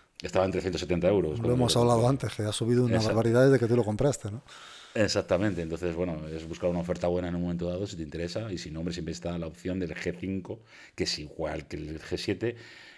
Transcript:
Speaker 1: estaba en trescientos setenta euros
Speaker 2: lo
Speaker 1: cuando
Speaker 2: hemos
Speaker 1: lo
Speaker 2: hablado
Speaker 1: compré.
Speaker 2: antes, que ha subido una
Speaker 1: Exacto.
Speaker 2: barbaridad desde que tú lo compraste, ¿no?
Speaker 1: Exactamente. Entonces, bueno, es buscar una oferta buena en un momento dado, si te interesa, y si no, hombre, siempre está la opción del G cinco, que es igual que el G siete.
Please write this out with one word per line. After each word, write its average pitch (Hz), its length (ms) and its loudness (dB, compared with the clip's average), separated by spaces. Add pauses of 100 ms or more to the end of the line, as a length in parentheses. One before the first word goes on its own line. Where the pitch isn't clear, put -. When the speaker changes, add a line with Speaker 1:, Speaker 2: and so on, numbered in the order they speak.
(220)
Speaker 1:
estaba 92 240 2
en 92 60 0
trescientos 87 280 -2
setenta 85 280 2
euros 95 240 4
Speaker 2:
lo - 60 -4
Speaker 1:
cuando 117 160 2
Speaker 2:
hemos 120 200 2
Speaker 1:
lo 120 80 4
Speaker 2:
hablado 120 200 6
Speaker 1:
compré. 131 260 2
Speaker 2:
antes, - 80 -6
que 110 80 -4
ha 107 80 0
subido 120 320 2
una 113 120 2
Speaker 1:
Exacto. 107 200 2
Speaker 2:
barbaridad 117 300 6
desde 135 120 8
que 120 80 4
tú 117 100 4
lo 117 80 4
compraste, 110 460 0
¿no? 110 120 -10 (520)
Speaker 1:
Exactamente. 95 680 2
Entonces, 82 340 -2
bueno, 82 320 -4
es 80 180 -8
buscar 82 220 -4
una 87 120 0
oferta 87 280 -2
buena 90 200 0
en 87 80 -4
un 87 60 -2
momento 87 240 -2
dado, 92 200 -4
si 101 100 -12
te 80 60 -8
interesa, 87 500 -6
y 85 60 -6
si 78 120 -10
no, 80 100 -8
hombre, 87 120 -4
siempre 85 200 -6
está 85 260 -6
la 82 80 -6
opción 90 320 -6
del 85 160 -4
G 87 240 -4
cinco, 95 420 -6 (340)
que - 100 -4
es - 140 -2
igual 76 480 -6
que - 120 -10
el 78 200 -8
G 87 200 -6
siete. 110 380 -4 (420)